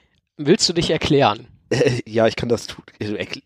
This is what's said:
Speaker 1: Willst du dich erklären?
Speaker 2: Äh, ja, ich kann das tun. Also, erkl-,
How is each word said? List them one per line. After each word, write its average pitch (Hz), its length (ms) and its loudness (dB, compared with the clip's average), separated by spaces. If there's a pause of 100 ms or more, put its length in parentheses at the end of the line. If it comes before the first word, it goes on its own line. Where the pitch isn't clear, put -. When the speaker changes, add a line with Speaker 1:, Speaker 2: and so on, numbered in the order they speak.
(360)
Speaker 1:
Willst 156 320 2
du 190 40 -2
dich 170 180 -2
erklären? 135 560 2 (240)
Speaker 2:
Äh, 123 340 0
ja, 110 220 2
ich 110 80 2
kann 120 140 -6
das 113 180 -2
tun. - 180 -18 (160)
Also, 104 140 -6
erkl-, - 320 -8